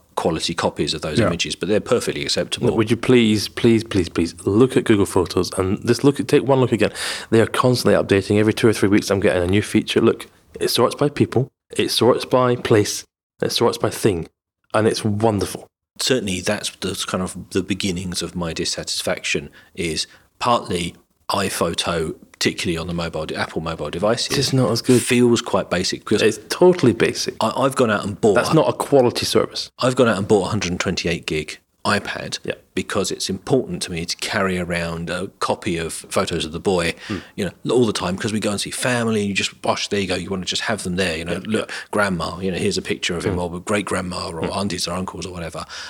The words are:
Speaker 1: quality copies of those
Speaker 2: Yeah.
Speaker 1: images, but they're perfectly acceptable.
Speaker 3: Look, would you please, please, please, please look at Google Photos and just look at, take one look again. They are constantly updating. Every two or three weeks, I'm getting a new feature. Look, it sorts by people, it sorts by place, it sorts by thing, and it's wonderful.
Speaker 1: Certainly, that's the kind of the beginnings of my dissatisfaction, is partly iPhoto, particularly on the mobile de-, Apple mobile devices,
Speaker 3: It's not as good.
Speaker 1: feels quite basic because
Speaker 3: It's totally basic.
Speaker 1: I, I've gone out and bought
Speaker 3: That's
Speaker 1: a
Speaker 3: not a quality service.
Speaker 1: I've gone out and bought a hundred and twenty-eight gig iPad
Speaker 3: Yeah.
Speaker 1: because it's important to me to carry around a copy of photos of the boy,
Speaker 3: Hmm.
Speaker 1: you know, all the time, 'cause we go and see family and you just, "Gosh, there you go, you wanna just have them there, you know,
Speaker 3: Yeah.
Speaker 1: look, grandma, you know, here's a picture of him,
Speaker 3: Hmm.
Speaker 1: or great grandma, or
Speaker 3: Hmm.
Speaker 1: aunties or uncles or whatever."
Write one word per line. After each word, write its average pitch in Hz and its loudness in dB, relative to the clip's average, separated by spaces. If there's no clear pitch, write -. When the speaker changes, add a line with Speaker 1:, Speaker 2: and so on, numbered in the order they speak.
Speaker 1:
quality 170 -2
copies - -2
of 78 -6
those 78 -2
Speaker 2:
Yeah. 107 4
Speaker 1:
images, 85 -2
but 87 -6
they're 101 2
perfectly 73 -2
acceptable. - -2
Speaker 3:
Look, - 2
would 110 2
you 113 4
please, 113 4
please, 117 2
please, 90 -2
please - -2
look 113 4
at 92 4
Google 101 4
Photos 90 0
and 95 -2
just 117 2
look 143 4
at, - -4
take - 4
one 135 4
look 120 2
again. 101 2
They 113 6
are - 4
constantly 120 4
updating. 98 4
Every 107 4
two - 4
or 107 6
three 104 2
weeks, 98 4
I'm 98 2
getting 92 4
a 87 0
new 98 4
feature. - 0
Look, - 2
it 139 0
sorts - 2
by 147 0
people, 123 0
it 101 0
sorts - 2
by 127 2
place, 110 0
it - -2
sorts - 0
by 110 -2
thing, 87 0
and 110 2
it's - 0
wonderful. 104 0
Speaker 1:
Certainly, 98 -2
that's 104 -4
the 98 -6
kind 92 -2
of 87 -6
the 95 0
beginnings 92 -4
of 85 -10
my 85 -4
dissatisfaction, - -6
is 82 -4
partly 92 -2
iPhoto, 87 -2
particularly 101 -4
on 80 -6
the 87 -6
mobile 82 -6
de-, - -8
Apple - -6
mobile 80 -6
devices, 104 -2
Speaker 3:
It's 139 0
not 127 2
as 113 -2
good. 123 4
Speaker 1:
feels 120 4
quite - -2
basic - -4
because 110 2
Speaker 3:
It's - 2
totally 180 6
basic. - 0
Speaker 1:
I, 110 2
I've 131 0
gone 117 4
out 101 0
and 101 -6
bought 107 6
Speaker 3:
That's 117 2
Speaker 1:
a 160 4
Speaker 3:
not 151 6
a 120 0
quality - 4
service. - 0
Speaker 1:
I've 127 2
gone 123 6
out 104 2
and 98 -2
bought 101 6
a 90 -6
hundred 95 -2
and 90 -4
twenty-eight 85 -2
gig 78 -6
iPad - -4
Speaker 3:
Yeah. - -6
Speaker 1:
because 95 -2
it's - -6
important 95 -2
to - -8
me 82 -6
to - -8
carry 95 -2
around 85 -4
a 90 -6
copy 95 -4
of 82 -6
photos - -4
of 80 -6
the 82 -8
boy, 85 0
Speaker 3:
Hmm. 101 -6
Speaker 1:
you 101 -4
know, 131 -6
all 123 4
the 104 0
time, 92 -4
'cause 104 -4
we 107 -2
go 104 -2
and 101 -4
see - -6
family 117 -2
and 101 -2
you 98 -4
just, - -4
"Gosh, - -2
there 101 -2
you 95 -2
go, 92 -2
you 90 -6
wanna 95 -6
just - -4
have 110 -4
them 90 -4
there, 90 -2
you 82 -8
know, 85 -6
Speaker 3:
Yeah. 87 -6
Speaker 1:
look, 107 -2
grandma, 90 -2
you 95 -2
know, 85 -4
here's 95 -2
a - -4
picture - -4
of 82 -6
him, 98 0
Speaker 3:
Hmm. 90 -2
Speaker 1:
or 87 -6
great 104 -2
grandma, 90 -6
or 82 -8
Speaker 3:
Hmm. 90 -4
Speaker 1:
aunties 95 -4
or 87 -6
uncles 92 -8
or 92 -12
whatever." 87 -10